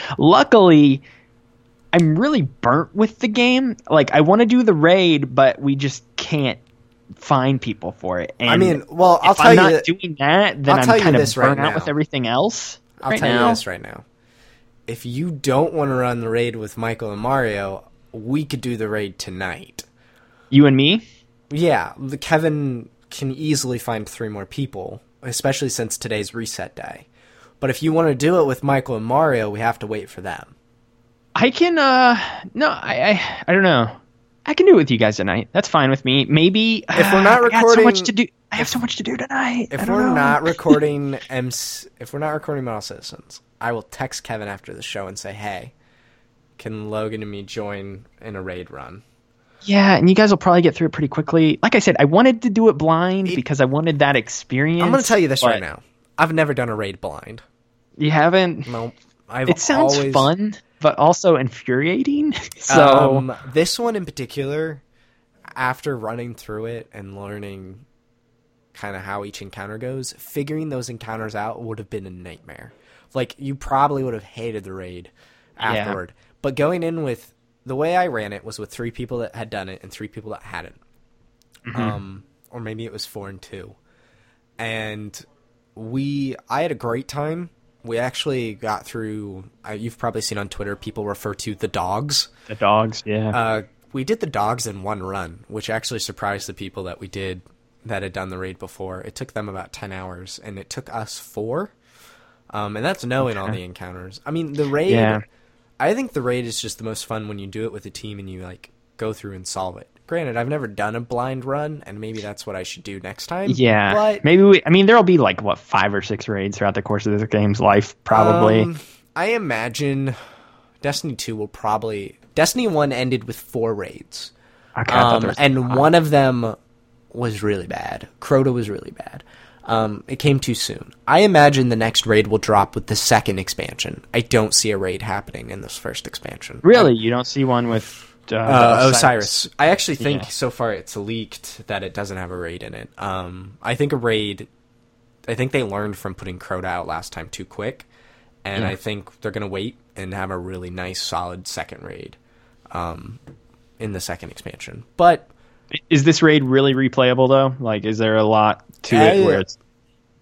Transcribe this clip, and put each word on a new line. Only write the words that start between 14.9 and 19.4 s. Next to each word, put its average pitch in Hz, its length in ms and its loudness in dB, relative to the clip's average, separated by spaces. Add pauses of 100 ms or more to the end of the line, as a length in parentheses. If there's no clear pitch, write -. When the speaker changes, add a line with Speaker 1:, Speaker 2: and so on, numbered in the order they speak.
Speaker 2:
you 139 240 -6
don't 139 440 0
wanna 139 220 0
run 123 240 0
the 113 80 -6
raid 117 280 0
with 107 220 -10
Michael 113 340 -6
and 101 80 -8
Mario, 107 640 -2 (280)
we 127 320 -4
could 139 160 -8
do 120 160 -6
the 110 120 -6
raid 104 300 -6
tonight. 92 640 -10 (680)